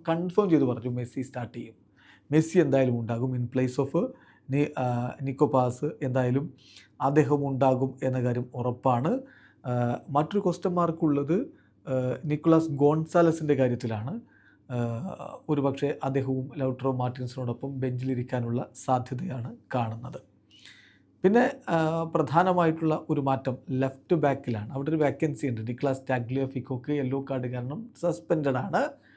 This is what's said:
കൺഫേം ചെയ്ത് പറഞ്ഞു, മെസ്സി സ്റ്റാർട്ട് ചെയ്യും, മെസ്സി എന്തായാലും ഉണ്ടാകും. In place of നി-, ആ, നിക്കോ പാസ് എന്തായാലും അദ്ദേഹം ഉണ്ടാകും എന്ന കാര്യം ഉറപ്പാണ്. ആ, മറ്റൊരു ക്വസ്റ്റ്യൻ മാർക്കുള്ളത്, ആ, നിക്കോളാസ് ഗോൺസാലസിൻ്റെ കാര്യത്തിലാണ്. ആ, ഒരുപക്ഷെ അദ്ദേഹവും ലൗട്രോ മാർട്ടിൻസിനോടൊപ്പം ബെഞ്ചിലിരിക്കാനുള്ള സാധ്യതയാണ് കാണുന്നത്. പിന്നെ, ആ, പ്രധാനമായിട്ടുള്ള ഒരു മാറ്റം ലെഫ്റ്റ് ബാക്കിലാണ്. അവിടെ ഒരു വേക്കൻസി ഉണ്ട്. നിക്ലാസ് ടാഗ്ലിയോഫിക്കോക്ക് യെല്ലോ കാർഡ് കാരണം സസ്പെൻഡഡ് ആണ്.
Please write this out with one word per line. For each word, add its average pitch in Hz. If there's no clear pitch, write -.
കൺഫേം 180
ചെയ്ത് 143
പറഞ്ഞു, 120
മെസ്സി 123
സ്റ്റാർട്ട് 123
ചെയ്യും, 117
മെസ്സി 160
എന്തായാലും 131
ഉണ്ടാകും. 117
In 123
place 123
of 190
നി-, 143
ആ, 123
നിക്കോ 135
പാസ് 127
എന്തായാലും 131
അദ്ദേഹം 143
ഉണ്ടാകും 131
എന്ന 127
കാര്യം 123
ഉറപ്പാണ്. 127
ആ, 120
മറ്റൊരു 156
ക്വസ്റ്റ്യൻ 180
മാർക്കുള്ളത്, 165
ആ, 131
നിക്കോളാസ് 160
ഗോൺസാലസിൻ്റെ 156
കാര്യത്തിലാണ്. 123
ആ, 123
ഒരുപക്ഷെ 139
അദ്ദേഹവും 131
ലൗട്രോ 131
മാർട്ടിൻസിനോടൊപ്പം 127
ബെഞ്ചിലിരിക്കാനുള്ള 123
സാധ്യതയാണ് 127
കാണുന്നത്. 120
പിന്നെ, 220
ആ, 165
പ്രധാനമായിട്ടുള്ള 165
ഒരു 143
മാറ്റം 135
ലെഫ്റ്റ് 131
ബാക്കിലാണ്. 131
അവിടെ 139
ഒരു 160
വേക്കൻസി 147
ഉണ്ട്. 113
നിക്ലാസ് 131
ടാഗ്ലിയോഫിക്കോക്ക് 127
യെല്ലോ 135
കാർഡ് 127
കാരണം 127
സസ്പെൻഡഡ് 156
ആണ്. 196